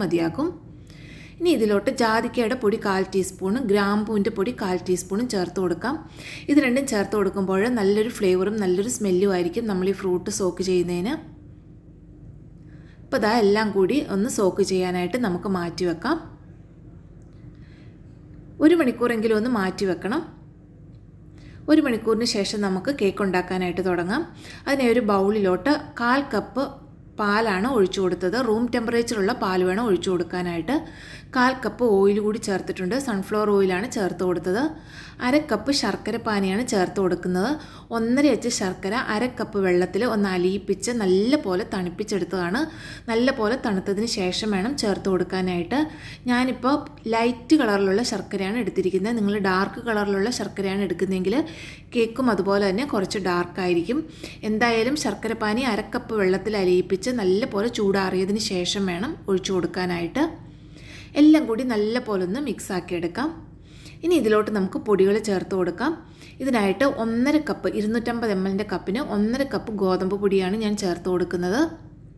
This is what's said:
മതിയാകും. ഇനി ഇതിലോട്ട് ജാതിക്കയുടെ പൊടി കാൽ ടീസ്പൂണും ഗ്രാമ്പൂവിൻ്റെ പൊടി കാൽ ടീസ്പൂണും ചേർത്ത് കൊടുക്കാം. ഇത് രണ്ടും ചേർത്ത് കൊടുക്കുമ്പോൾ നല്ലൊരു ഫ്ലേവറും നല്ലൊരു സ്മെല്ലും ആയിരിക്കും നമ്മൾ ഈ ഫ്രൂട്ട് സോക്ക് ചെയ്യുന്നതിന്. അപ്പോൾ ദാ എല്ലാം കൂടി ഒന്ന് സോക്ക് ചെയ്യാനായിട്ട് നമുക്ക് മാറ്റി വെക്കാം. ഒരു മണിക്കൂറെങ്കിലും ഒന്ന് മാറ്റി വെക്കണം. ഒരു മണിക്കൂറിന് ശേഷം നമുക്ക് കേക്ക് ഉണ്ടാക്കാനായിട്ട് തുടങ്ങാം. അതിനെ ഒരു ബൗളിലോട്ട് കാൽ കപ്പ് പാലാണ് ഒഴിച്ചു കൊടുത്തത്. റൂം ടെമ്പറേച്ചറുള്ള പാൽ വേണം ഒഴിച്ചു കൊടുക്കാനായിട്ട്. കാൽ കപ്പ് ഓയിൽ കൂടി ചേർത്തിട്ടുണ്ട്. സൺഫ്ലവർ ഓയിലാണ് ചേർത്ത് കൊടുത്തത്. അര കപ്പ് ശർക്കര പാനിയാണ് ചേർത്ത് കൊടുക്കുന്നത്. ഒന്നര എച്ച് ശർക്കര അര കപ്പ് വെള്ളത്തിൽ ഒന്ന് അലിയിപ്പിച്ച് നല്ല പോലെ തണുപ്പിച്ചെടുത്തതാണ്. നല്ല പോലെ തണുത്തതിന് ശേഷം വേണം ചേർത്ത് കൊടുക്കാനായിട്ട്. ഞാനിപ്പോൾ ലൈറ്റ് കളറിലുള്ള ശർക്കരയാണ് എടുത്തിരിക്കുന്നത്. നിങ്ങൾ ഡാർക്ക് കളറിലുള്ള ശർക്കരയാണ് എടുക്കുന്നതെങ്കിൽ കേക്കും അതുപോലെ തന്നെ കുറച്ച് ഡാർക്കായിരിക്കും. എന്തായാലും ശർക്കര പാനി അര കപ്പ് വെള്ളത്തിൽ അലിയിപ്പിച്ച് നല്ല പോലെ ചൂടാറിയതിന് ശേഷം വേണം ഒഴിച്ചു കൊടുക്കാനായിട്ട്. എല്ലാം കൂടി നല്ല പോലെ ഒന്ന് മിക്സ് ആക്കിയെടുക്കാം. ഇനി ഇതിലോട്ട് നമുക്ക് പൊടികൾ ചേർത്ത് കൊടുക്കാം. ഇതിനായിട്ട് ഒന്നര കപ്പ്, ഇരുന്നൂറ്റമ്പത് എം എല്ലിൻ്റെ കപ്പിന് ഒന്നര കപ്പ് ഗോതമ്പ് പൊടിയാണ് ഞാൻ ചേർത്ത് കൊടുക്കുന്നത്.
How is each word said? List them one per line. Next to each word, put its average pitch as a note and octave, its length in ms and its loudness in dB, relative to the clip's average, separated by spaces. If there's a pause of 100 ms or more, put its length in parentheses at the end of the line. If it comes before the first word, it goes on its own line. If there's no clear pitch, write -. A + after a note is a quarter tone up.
മതിയാകും. E3+ 440 0 (920)
ഇനി F4 160 4
ഇതിലോട്ട് G#3 340 2 (100)
ജാതിക്കയുടെ A3+ 640 2
പൊടി G#3+ 220 2
കാൽ F#3+ 180 2 (120)
ടീസ്പൂണും F#3+ 560 0
ഗ്രാമ്പൂവിൻ്റെ G#3 680 2
പൊടി G3 240 0
കാൽ F#3 160 0 (100)
ടീസ്പൂണും F#3+ 460 0
ചേർത്ത് F#3 320 -2
കൊടുക്കാം. F3 300 -2 (560)
ഇത് C#4+ 140 6
രണ്ടും C4 280 2
ചേർത്ത് G3+ 260 0
കൊടുക്കുമ്പോൾ F#3+ 420 2 (200)
നല്ലൊരു G#3 360 4
ഫ്ലേവറും F#3+ 460 2
നല്ലൊരു F#3+ 320 2
സ്മെല്ലും G3 400 2
ആയിരിക്കും F3 360 0
നമ്മൾ F#3 200 0
ഈ G3 100 2
ഫ്രൂട്ട് F3+ 380 -2
സോക്ക് F3+ 300 0
ചെയ്യുന്നതിന്. F3+ 440 0 (1900)
അപ്പോൾ C4 200 -2
ദാ G#3 60 4 (140)
എല്ലാം G#3 320 4
കൂടി G3 220 4 (160)
ഒന്ന് G3+ 240 0
സോക്ക് F#3+ 320 2
ചെയ്യാനായിട്ട് F3+ 560 0
നമുക്ക് F3+ 320 -2
മാറ്റി E3+ 320 -4
വെക്കാം. A3 260 -2 (2500)
ഒരു E4 160 10
മണിക്കൂറെങ്കിലും A#3 600 2
ഒന്ന് B3+ 180 0
മാറ്റി F#3+ 340 0
വെക്കണം. G3 280 -4 (1500)
ഒരു D#4 160 6
മണിക്കൂറിന് A3+ 480 0
ശേഷം G#3 320 -2
നമുക്ക് F#3 240 -2 (100)
കേക്ക് G3+ 260 0
ഉണ്ടാക്കാനായിട്ട് F3+ 640 -2
തുടങ്ങാം. F3+ 340 0 (420)
അതിനെ C4+ 260 2
ഒരു A#3+ 100 4 (100)
ബൗളിലോട്ട് G3 600 2 (280)
കാൽ B3 180 2 (140)
കപ്പ് B3+ 300 -2 (560)
പാലാണ് G#3 560 2
ഒഴിച്ചു G3 260 2
കൊടുത്തത്. F3+ 340 0 (120)
റൂം A3 160 2 (100)
ടെമ്പറേച്ചറുള്ള A#3 580 0 (120)
പാൽ F#3 240 2
വേണം G3 200 0
ഒഴിച്ചു F3+ 240 2
കൊടുക്കാനായിട്ട്. F3 600 -2 (640)
കാൽ B3+ 160 4 (100)
കപ്പ് G#3+ 220 -2 (100)
ഓയിൽ G3+ 300 6
കൂടി G#3+ 220 0
ചേർത്തിട്ടുണ്ട്. F#3 480 -2 (120)
സൺഫ്ലവർ G#3 480 0
ഓയിലാണ് F#3+ 320 2 (100)
ചേർത്ത് F3+ 320 -2
കൊടുത്തത്. F3+ 320 0 (680)
അര B3+ 100 4 (140)
കപ്പ് A3 300 0
ശർക്കര G#3+ 360 -2 (100)
പാനിയാണ് G3+ 360 0 (100)
ചേർത്ത് F#3+ 320 2
കൊടുക്കുന്നത്. F3+ 460 0 (460)
ഒന്നര B3 380 2
എച്ച് A3 240 -2
ശർക്കര G3 360 -4 (200)
അര G#3+ 100 0 (140)
കപ്പ് G#3+ 280 -4
വെള്ളത്തിൽ F3+ 360 2 (120)
ഒന്ന് G3+ 220 2
അലിയിപ്പിച്ച് G3 540 0 (120)
നല്ല G3+ 340 4 (100)
പോലെ F#3+ 180 0 (100)
തണുപ്പിച്ചെടുത്തതാണ്. F#3 840 -2 (500)
നല്ല A#3+ 280 2
പോലെ A3 180 0 (100)
തണുത്തതിന് G3+ 420 -2 (100)
ശേഷം F#3 380 -2
വേണം G3+ 160 -2 (100)
ചേർത്ത് G3 300 0
കൊടുക്കാനായിട്ട്. F#3 680 -2 (500)
ഞാനിപ്പോൾ B3+ 460 0 (380)
ലൈറ്റ് A#3+ 480 2
കളറിലുള്ള G3+ 400 2 (100)
ശർക്കരയാണ് G3 520 -2
എടുത്തിരിക്കുന്നത്. F#3 540 0
നിങ്ങൾ G3+ 180 2 (120)
ഡാർക്ക് G3 400 0
കളറിലുള്ള G3+ 500 0
ശർക്കരയാണ് G3 500 -2
എടുക്കുന്നതെങ്കിൽ F#3 480 0 (600)
കേക്കും A3+ 300 0 (100)
അതുപോലെ G3 340 2
തന്നെ A3 240 -2
കുറച്ച് G3 340 -2
ഡാർക്കായിരിക്കും. F3 720 0 (500)
എന്തായാലും A#3 540 2
ശർക്കര A3+ 280 -4 (120)
പാനി G#3+ 180 0 (120)
അര G3 60 -2 (160)
കപ്പ് A#3 260 -6
വെള്ളത്തിൽ F#3+ 400 0
അലിയിപ്പിച്ച് F3+ 440 2 (140)
നല്ല F#3+ 320 2
പോലെ G#3 240 0
ചൂടാറിയതിന് F#3+ 640 2 (120)
ശേഷം F3+ 300 -2 (100)
വേണം G#3+ 200 -4 (160)
ഒഴിച്ചു F#3+ 260 0
കൊടുക്കാനായിട്ട്. F3 680 -2 (1000)
എല്ലാം D#4 280 8
കൂടി A3+ 220 -2
നല്ല G#3+ 360 0
പോലെ G3 220 0
ഒന്ന് A3+ 200 -2
മിക്സ് - 280 -6
ആക്കിയെടുക്കാം. F3 520 -4 (760)
ഇനി F4 160 4
ഇതിലോട്ട് G#3+ 360 4
നമുക്ക് F#3+ 220 -2 (100)
പൊടികൾ G3 260 6 (140)
ചേർത്ത് F#3 300 0
കൊടുക്കാം. F3+ 340 -2 (500)
ഇതിനായിട്ട് A#3 440 2 (160)
ഒന്നര A#3+ 340 2 (120)
കപ്പ്, C#4+ 200 -2 (100)
ഇരുന്നൂറ്റമ്പത് A#3 560 0
എം F#3+ 120 0
എല്ലിൻ്റെ G3 260 -2
കപ്പിന് F#3+ 280 -2 (140)
ഒന്നര A3+ 280 2 (120)
കപ്പ് G#3 180 -4 (100)
ഗോതമ്പ് F#3 400 0
പൊടിയാണ് F#3+ 420 2
ഞാൻ G#3 180 0
ചേർത്ത് F3 300 -2
കൊടുക്കുന്നത്. F3+ 480 0 (580)